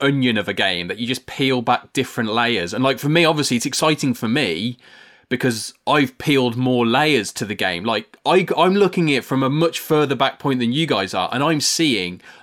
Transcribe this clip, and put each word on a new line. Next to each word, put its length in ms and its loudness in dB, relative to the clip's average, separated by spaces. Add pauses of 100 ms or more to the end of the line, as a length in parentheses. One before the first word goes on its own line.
onion 360 2
of 120 -2
a 40 -4
game 360 -2
that 100 -8
you 80 -6
just 200 -6
peel 360 -2
back 300 -2
different 380 -2
layers. 440 0
And, 80 -2
like, 160 0
for 100 -4
me, 160 4
obviously, 320 2
it's 100 -2
exciting 480 0
for 140 -4
me 480 -2 (520)
because 440 -2 (140)
I've 320 0
peeled 380 0
more 280 2
layers 500 2
to 100 -6
the 100 -6
game. 300 -4
Like, 420 -4
I, 180 4 (140)
I'm 160 4
looking 380 2
at 60 2
it 60 -4
from 200 0
a 60 0
much 280 0
further 380 0
back 240 -2
point 180 0
than 140 0
you 160 0
guys 260 -2
are, 180 -2
and 120 -2
I'm 160 0
seeing, 600 -2 (220)